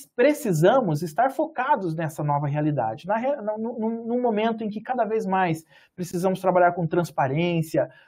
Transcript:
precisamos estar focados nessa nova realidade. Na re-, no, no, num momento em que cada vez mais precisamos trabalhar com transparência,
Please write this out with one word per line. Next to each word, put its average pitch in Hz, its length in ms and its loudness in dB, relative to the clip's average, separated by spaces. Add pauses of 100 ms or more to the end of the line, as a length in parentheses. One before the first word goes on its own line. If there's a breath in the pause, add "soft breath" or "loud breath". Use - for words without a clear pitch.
(140)
precisamos 214 880 4
estar 233 280 0
focados 262 680 -2
nessa 160 260 -6
nova 147 240 -2
realidade. 143 600 -2
Na 208 80 0
re-, 262 260 -2
no, 214 160 -4
no, 226 480 -4
num 247 160 -2
momento 226 400 0
em 214 80 -4
que 208 100 -8
cada 240 240 -2
vez 214 220 -2
mais 185 380 0 (320 soft breath)
precisamos 185 440 -2
trabalhar 180 320 4
com 175 140 -2
transparência, 160 1040 0 (180 soft breath)